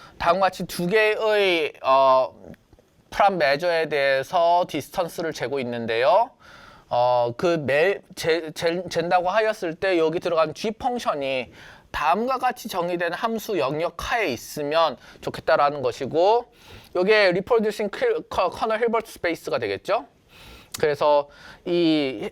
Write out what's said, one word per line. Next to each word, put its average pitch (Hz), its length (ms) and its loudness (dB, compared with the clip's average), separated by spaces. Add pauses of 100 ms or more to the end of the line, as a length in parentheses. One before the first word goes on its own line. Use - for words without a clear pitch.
(180)
다음과 185 280 2
같이 185 200 -4
두 175 200 -4
개의, 208 840 2 (100)
어, 131 520 4 (760)
프람 196 300 4
메저에 160 500 2
대해서 156 800 2
디스턴스를 165 640 -6
재고 139 280 -6
있는데요. 120 720 0 (600)
어, 123 460 2
그 175 200 0
매-, 151 440 0 (140)
재-, 160 380 -2
재-, 175 360 -4
잰다고 175 420 0
하였을 214 440 -2
때 190 240 0
여기 160 220 0
들어간 160 320 -2
G 208 180 -6
펑션이 151 840 -4 (380)
다음과 214 460 0
같이 247 320 -4
정의된 175 460 -2
함수 220 440 -4
영역 147 540 -4
하에 220 160 0
있으면 147 720 -2 (240)
좋겠다라는 147 580 0
것이고, 156 720 0 (420)
요게 190 380 4
리프로듀싱 208 580 0
킬-, 220 380 -2
커-, 185 220 -2
커널 220 300 -4
힐버트 226 300 -2
스페이스가 160 480 -4
되겠죠. 117 460 -2 (720)
그래서 147 500 2 (360)
이 160 680 0